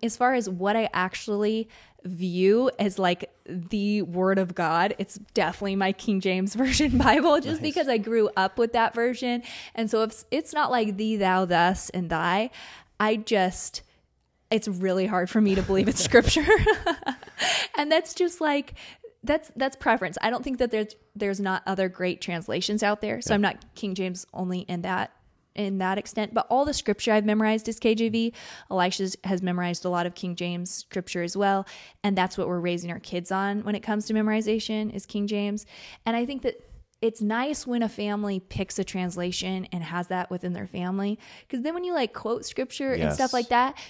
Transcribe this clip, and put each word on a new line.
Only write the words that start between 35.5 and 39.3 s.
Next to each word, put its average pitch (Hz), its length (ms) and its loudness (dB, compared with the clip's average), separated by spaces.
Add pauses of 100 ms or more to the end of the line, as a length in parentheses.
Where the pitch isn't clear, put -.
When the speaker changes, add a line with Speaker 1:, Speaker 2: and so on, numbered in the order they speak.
Speaker 1:
And 226 80 0
I 240 100 0
think 269 160 -6
that - 140 -2 (460)
it's 220 200 0
nice 240 460 -2
when 240 160 0
a 220 60 0
family 208 500 -2
picks - 400 -8
a 190 40 0
translation 185 880 -4